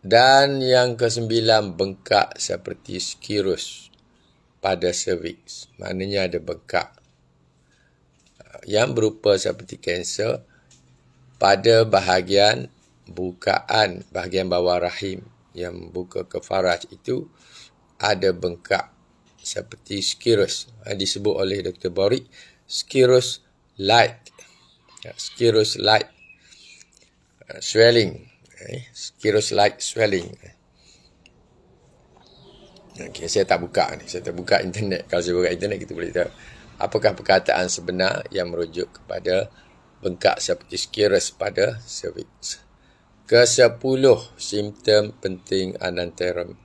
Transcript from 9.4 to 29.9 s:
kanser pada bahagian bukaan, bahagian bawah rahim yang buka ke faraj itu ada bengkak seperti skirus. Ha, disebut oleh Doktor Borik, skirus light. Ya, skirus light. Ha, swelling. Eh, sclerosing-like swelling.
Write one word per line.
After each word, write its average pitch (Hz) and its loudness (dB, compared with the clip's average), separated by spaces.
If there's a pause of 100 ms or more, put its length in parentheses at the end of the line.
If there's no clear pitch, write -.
kanser 92 -4 (960)
pada 113 6
bahagian 98 2 (400)
bukaan, 92 -2
bahagian 92 -4
bawah 87 0
rahim 92 -6 (360)
yang 87 -12
buka 90 -8
ke - -10
faraj 92 -2
itu 131 -8 (720)
ada 95 0
bengkak 87 -4 (520)
seperti - -10
skirus. - 0 (160)
Ha, 107 -8
disebut 98 -2
oleh 95 -2
Doktor 92 -6
Borik, 98 0 (400)
skirus - 2 (360)
light. 104 2 (680)
Ya, - -18
skirus 110 0
light. 104 2 (1400)
Ha, - -14
swelling. 110 2 (300)
Eh, 123 -14
sclerosing-like 104 0
swelling. 98 -2 (2750)